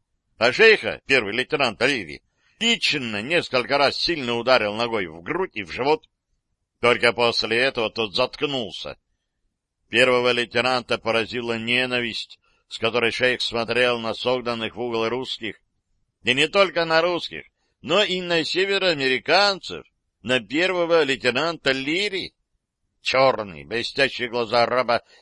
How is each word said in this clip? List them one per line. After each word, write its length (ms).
а 140
шейха, 540
первый 280
лейтенант 480
Оливи, 420
лично 640
несколько 560
раз 200
сильно 380
ударил 400
ногой 320
в 140
грудь 340
и 80
в 80
живот. 380
Только 320
после 440
этого 320
тот 240
заткнулся. 840
Первого 420
лейтенанта 640
поразила 600
ненависть, 800
с 100
которой 340
шейх 300
смотрел 580
на 140
согнанных 640
в 60
угол 260
русских. 540
И 100
не 140
только 380
на 160
русских, 440
но 220
и 180
на 220
североамериканцев, 1400
на 180
первого 640
лейтенанта 680
Лири. 640
Черные, 640
блестящие 640
глаза 340
араба 400